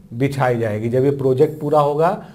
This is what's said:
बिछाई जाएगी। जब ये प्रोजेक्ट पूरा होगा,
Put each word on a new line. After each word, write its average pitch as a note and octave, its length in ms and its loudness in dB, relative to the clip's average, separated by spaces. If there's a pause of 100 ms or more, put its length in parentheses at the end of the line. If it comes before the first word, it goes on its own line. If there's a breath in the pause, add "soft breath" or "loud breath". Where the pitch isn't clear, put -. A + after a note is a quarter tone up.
(140)
बिछाई C3 440 0
जाएगी। A2 300 -4
जब B2+ 160 0
ये C#3 80 2
प्रोजेक्ट C3+ 480 0
पूरा D3 200 2
होगा, D3 300 2 (240 loud breath)